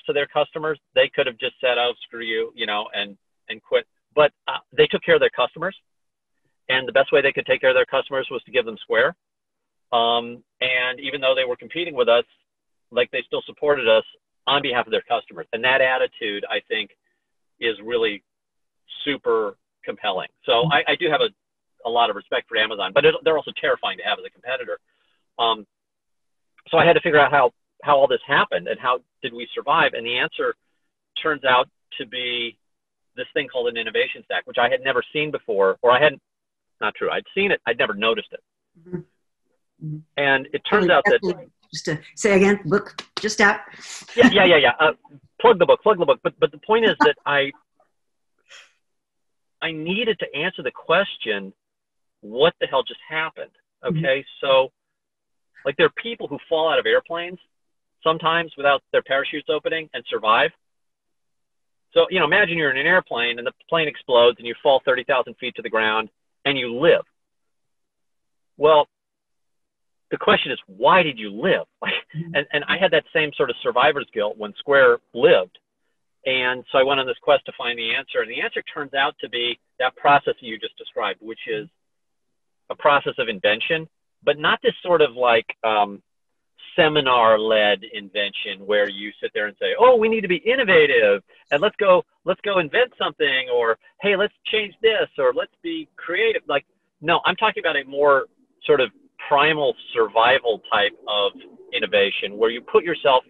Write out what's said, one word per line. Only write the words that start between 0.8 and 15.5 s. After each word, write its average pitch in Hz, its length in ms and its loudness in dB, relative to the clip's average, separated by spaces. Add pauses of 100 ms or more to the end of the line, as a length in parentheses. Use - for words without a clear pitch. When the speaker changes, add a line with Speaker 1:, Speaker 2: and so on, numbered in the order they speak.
Speaker 1:
They 131 180 4
could 139 140 0
have 120 100 -10
just 127 220 -8
said, 123 180 0
"Oh, 120 140 0 (120)
screw 117 200 -14
you," 113 320 -4
you 117 100 -8
know, 104 280 -4
and, 101 240 -8 (320)
and 110 120 -12
quit. 123 240 -2 (300)
But, 147 160 4 (160)
uh, - 120 -6 (120)
they 151 160 4
took - 160 -4
care 165 120 2
of 151 40 4
their 131 120 2
customers. 165 440 -6 (960)
And 131 180 -2
the 117 60 -8
best 135 180 2
way 143 100 4
they 135 120 0
could - 120 -8
take 131 140 0
care 131 120 2
of 127 40 4
their 127 100 2
customers 131 460 -4
was 123 120 -8
to - 80 -20
give 120 140 0
them 110 120 -12
Square. 123 400 -2 (760)
Um, 117 520 -2 (180)
and 127 400 -4
even 139 180 -8
though 131 160 0
they 131 80 -2
were 123 140 -6
competing 160 360 -10
with 123 140 0
us, 117 160 4 (680)
like, 123 200 -2
they 127 160 -8
still 143 180 -6
supported 139 440 -2
us 110 160 4 (420)
on 139 140 0
behalf 120 260 -2
of 110 40 -14
their 104 100 0
customers. 104 500 -6